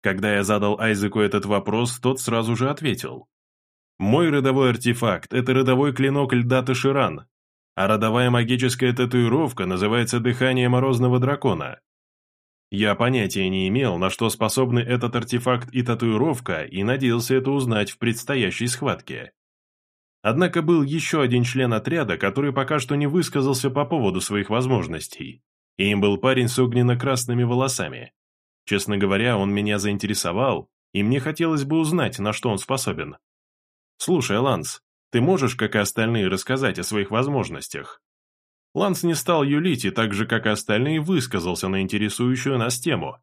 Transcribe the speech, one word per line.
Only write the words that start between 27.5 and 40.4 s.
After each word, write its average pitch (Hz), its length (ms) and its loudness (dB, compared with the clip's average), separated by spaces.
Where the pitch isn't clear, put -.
Честно 101 320 -2
говоря, 101 400 2
он 101 140 0
меня 104 280 0
заинтересовал, 101 880 -2
и 101 100 0
мне 127 160 2
хотелось 156 440 -2
бы 151 160 0
узнать, 156 400 -2
на 104 140 -2
что - 160 -4
он 101 80 0
способен. 82 600 -6
«Слушай, 135 400 0
Ланс, 117 440 -2
ты 117 100 2
можешь, 135 340 2
как 107 200 -2
и 107 40 6
остальные, 110 480 0
рассказать 101 520 -2
о 87 40 -6
своих 101 280 -4
возможностях?» 110 920 -4
Ланс 190 280 0
не 170 120 2
стал 160 280 2
юлить 147 420 0
и 95 40 2
так 110 240 0
же, 107 140 -2
как 110 180 0